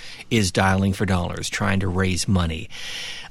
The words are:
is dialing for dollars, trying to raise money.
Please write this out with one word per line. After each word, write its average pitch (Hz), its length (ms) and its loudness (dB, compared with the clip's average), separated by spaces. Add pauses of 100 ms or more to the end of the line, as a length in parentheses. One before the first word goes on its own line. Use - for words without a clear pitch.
(300)
is 107 200 4
dialing 98 440 4
for 110 100 -2
dollars, 90 460 -2
trying 98 300 0
to 92 80 0
raise 92 380 0
money. 85 440 0 (600)